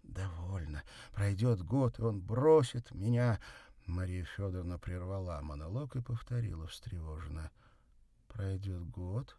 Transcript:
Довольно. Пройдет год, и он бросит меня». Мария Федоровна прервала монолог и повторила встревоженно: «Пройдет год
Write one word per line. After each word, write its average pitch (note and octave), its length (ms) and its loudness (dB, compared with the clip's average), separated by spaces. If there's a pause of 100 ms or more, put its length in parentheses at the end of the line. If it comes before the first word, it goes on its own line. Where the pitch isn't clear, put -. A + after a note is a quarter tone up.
Довольно. E2+ 800 -4 (300)
Пройдет G2+ 480 2
год, A#2+ 380 2
и A2+ 40 0
он G#2+ 180 2
бросит B2 720 6
меня». A#2 480 4 (480)
Мария F2+ 360 -2
Федоровна F2+ 560 -4
прервала F2+ 640 -4
монолог D#2 540 -6
и B2+ 60 -2
повторила A2+ 680 -4
встревоженно: D#2 840 -8 (760)
«Пройдет F#2+ 600 -4
год F#2 520 -6